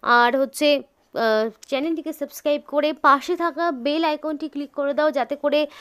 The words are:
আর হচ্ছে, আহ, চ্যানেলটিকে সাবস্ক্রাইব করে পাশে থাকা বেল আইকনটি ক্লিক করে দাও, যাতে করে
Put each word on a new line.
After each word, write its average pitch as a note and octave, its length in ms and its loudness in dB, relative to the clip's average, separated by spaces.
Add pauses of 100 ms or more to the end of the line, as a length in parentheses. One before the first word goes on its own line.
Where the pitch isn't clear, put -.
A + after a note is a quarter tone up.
আর A#3+ 340 4
হচ্ছে, C4+ 460 2 (320)
আহ, A3 360 0 (160)
চ্যানেলটিকে D#4 460 -4
সাবস্ক্রাইব D4 540 -4
করে D4+ 260 0
পাশে C#4 440 2
থাকা E4+ 360 -2
বেল C#4+ 320 -2
আইকনটি D4+ 440 -4
ক্লিক C#4+ 220 -10
করে C#4 240 -4
দাও, D4+ 160 2
যাতে B3+ 260 -4
করে D4 300 0 (140)